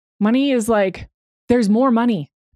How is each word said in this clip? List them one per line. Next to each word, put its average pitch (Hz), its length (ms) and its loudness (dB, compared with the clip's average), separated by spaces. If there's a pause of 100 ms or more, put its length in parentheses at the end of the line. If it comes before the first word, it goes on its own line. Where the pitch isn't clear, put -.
(200)
Money 262 320 0
is 233 160 -2
like, 202 420 -2 (380)
there's 240 220 2
more 240 220 2
money. 226 400 -2 (240)